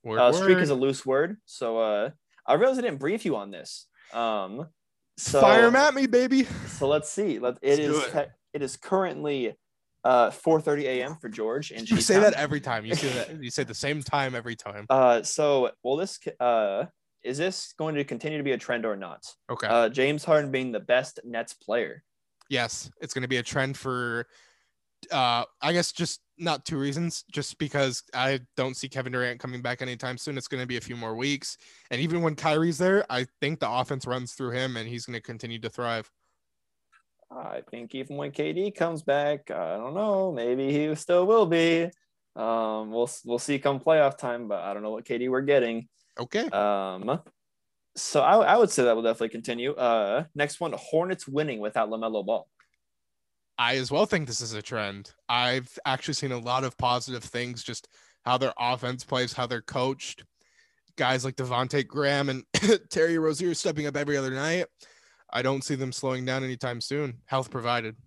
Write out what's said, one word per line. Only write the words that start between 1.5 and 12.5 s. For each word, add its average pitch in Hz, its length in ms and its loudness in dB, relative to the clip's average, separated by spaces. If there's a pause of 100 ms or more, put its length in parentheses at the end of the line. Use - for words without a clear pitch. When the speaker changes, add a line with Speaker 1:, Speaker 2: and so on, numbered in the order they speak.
Speaker 2:
uh, 110 320 0 (360)
I 131 80 6
realized 254 240 4
I 240 40 -2
didn't 175 180 -4
brief 190 240 -2
you 151 120 0
on 101 140 -8
this. - 360 -16 (260)
Um, 113 560 -4 (480)
so - 240 2
Speaker 1:
Fire 220 260 12
'em 240 100 6
at 277 180 6
me, 269 120 4
baby. 254 380 4
Speaker 2:
So - 440 -4
let's 151 200 2
see. 190 300 -2
Let, 123 240 -2
it 135 60 2
Speaker 1:
Let's 143 100 8
do 151 180 2
Speaker 2:
is 143 120 2
Speaker 1:
it. - 40 -8
Speaker 2:
te-, 147 200 -2 (200)
it 143 100 -4
is 131 140 -6
currently, 147 800 -2 (480)
uh, 120 260 6
four 160 300 2
thirty 147 260 0
A 127 160 0
M 151 140 -8
for 120 140 -12
George 117 420 -6
in 226 140 -10
Speaker 1:
You 220 160 4
say 196 120 4
Speaker 2:
Chi-Town. 196 80 8 (100)
Speaker 1:
that - 20 -2
every 143 260 -2